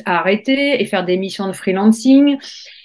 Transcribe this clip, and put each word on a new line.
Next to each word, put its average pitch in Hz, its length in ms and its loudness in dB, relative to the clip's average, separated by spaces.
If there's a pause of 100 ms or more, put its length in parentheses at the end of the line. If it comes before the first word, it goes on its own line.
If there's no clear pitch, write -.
à 175 140 0
arrêter 269 640 0
et 202 40 -2
faire 185 200 -4
des 180 120 -2
missions 190 300 -6
de 190 60 -6
freelancing, 226 840 2 (480)